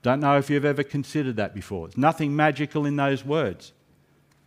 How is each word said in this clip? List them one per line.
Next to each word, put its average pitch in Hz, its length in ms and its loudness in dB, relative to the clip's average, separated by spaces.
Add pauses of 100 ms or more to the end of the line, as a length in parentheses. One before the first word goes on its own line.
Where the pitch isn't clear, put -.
Don't 131 200 2
know 143 160 4
if 139 120 0
you've 143 160 2
ever 143 180 2
considered 135 520 -4
that 104 180 -2
before. 92 340 -8
There's - 100 -10
nothing 147 380 2
magical 151 520 0
in 143 80 -2
those 139 280 0
words. 135 500 -4 (720)